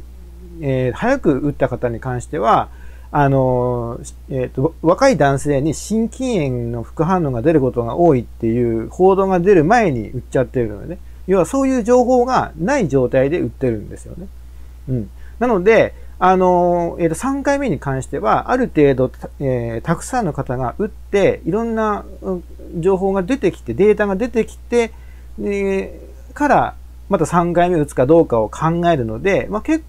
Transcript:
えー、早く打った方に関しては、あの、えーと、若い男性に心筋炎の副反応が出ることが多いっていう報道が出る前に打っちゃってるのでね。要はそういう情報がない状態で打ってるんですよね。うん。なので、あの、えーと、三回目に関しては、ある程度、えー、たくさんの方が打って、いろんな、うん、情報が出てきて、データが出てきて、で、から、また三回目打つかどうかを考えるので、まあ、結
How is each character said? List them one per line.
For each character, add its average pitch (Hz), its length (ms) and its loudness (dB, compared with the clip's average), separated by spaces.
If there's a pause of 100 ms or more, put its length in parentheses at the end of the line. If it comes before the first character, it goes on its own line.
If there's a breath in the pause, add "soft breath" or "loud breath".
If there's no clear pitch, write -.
(600)
え 131 300 0
ー、 - 20 -4
早 262 260 0
く 147 220 0
打 143 100 -2
っ - 20 -4
た - 160 -2
方 123 200 -4
に 117 120 -6
関 123 200 -6
し - 60 -12
て 151 120 -6
は、 185 300 2 (440 soft breath)
あ 143 160 2
の、 123 720 0 (300)
え 131 140 -4
ー 123 40 -8
と、 - 340 -2
若 190 280 4
い 226 60 2
男 139 220 4
性 143 220 0
に 147 140 0
心 220 340 -4
筋 226 400 -2
炎 120 220 -4
の 117 120 -6
副 - 220 -4
反 180 200 0
応 139 60 -2
が 117 120 -4
出 160 100 4
る 156 80 4
こ 127 120 0
と 117 120 -2
が 117 120 -6
多 165 200 6
い 120 40 2
っ 110 40 -6
て - 220 -6
い 117 340 0
う 120 80 -6
報 185 280 4
道 190 100 2
が 190 120 2
出 190 160 6
る 151 100 6
前 214 260 4
に 107 200 -4
打 120 80 -8
っ - 100 -8
ち 143 100 0
ゃ 131 40 4
っ 120 40 0
て 127 140 -4
る 113 80 0
の 101 140 -10
で 135 60 -14
ね。 175 100 -10 (280 soft breath)
要 190 120 2
は - 80 4
そ 269 160 0
う 269 60 2
い 262 100 0
う 226 60 -2
情 247 200 6
報 240 200 4
が 226 340 0
な 240 200 0
い 180 100 0
状 127 200 2
態 135 220 2
で 170 100 -2
打 127 60 -2
っ - 20 -4
て 127 200 -4
る 113 100 -2
ん - 100 -12
で - 80 -14
す - 100 -18
よ 117 100 -14
ね。 196 120 -14 (600 soft breath)
う 135 40 -4
ん。 113 180 -6 (280 soft breath)
な 233 80 0
の 202 160 2
で、 185 320 4 (240 soft breath)
あ 185 160 4
の、 175 640 2
え 170 80 0
ー - 40 4
と、 160 40 -4
三 269 280 -4
回 285 160 2
目 277 100 -2
に 143 100 0
関 131 240 -4
し - 40 -8
て 139 120 -6
は、 180 320 0
あ 127 60 2
る 190 180 0
程 143 200 6
度、 127 160 0 (280)
え 117 440 -2
ー、 - 40 -8
た 165 100 0
く - 60 -10
さ 247 200 -4
ん - 20 0
の 151 80 -2
方 131 240 -6
が 123 220 -4
打 208 80 -2
っ - 20 -4
て、 - 560 0
い 165 60 -4
ろ 220 140 0
ん 233 100 -4
な、 208 320 -2 (160)
う 196 140 -6
ん、 175 80 -10 (340)
情 185 180 2
報 190 160 0
が 196 100 0
出 247 140 -2
て 196 160 0
き - 80 -12
て、 117 140 -8
デ 202 200 6
ー 190 40 -12
タ 208 80 2
が 196 100 0
出 247 140 -2
て 220 160 0
き - 100 -16
て、 233 360 -2 (460 soft breath)
で、 196 600 -4 (340)
か 294 140 0
ら、 156 260 2 (340)
ま 196 100 2
た 156 80 2
三 175 260 2
回 175 180 4
目 175 80 2
打 143 80 2
つ - 80 -12
か 131 120 2
ど 165 140 8
う 147 60 6
か 117 140 2
を 107 80 0
考 170 420 -2
え 160 60 4
る 123 80 0
の 110 180 -6
で、 165 260 0
ま 208 120 -4
あ、 - 20 -14
結 320 260 -2